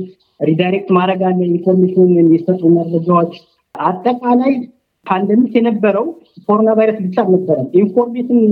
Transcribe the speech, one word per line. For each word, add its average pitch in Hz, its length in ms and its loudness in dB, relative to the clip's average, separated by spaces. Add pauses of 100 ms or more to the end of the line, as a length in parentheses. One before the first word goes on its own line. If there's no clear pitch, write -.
(400)
ሪዳይሬክት 180 520 -2
ማድረግ 185 320 0
አለ፣ 185 220 0
ኢንፎርሜሽን 180 680 2
የሚሰጡ 170 580 2
መረጃዎች። 170 640 0 (420)
አጠቃላይ 247 760 -2 (520)
ፓንደሚክ 202 480 0
የነበረው 220 520 0 (360)
ኮሮና 214 320 0
ቫይረስ 214 260 0
ብቻ 185 200 -6
አልነበረም። 165 540 0
ኢንፎርሜሽን 240 680 0 (120)